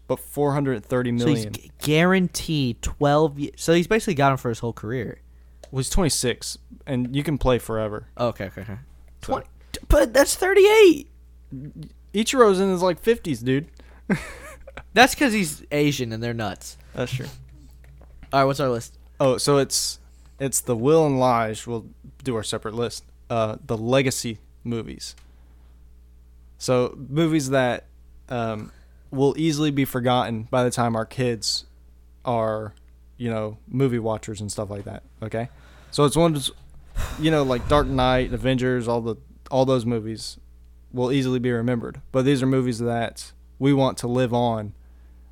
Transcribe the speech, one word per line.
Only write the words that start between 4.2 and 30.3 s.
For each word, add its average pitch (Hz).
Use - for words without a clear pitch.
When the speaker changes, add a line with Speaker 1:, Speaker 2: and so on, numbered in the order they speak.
Speaker 2:
him 131
for 127
his 113
whole 117
career. 113
Speaker 1:
Well, 131
he's 131
twenty-six, -
and 123
you 143
can 147
play 127
forever. 110
Speaker 2:
Okay, 113
okay, 95
okay. 101
Speaker 1:
So -
Speaker 2:
Twenty, -
but 226
that's 285
thirty-eight. 392
Speaker 1:
Ichiro's 220
in 196
his, 180
like, 180
fifties, 170
dude. 131
<laughs> -
Speaker 2:
That's 254
'cause 262
he's 180
Asian 143
and 113
they're 120
nuts. 107
Speaker 1:
That's 123
true. -
Speaker 2:
All 139
right, 135
what's 135
our 135
list? 117
Speaker 1:
Oh, 131
so 143
it's, -
it's 135
the 123
Will 151
and 139
Lige. 117
We'll 117
do 127
our 107
separate 107
list. 117
Uh, 110
the 117
legacy 123
movies. 113
So 123
movies 151
that, 123
um, 113
will 135
easily 151
be 139
forgotten 120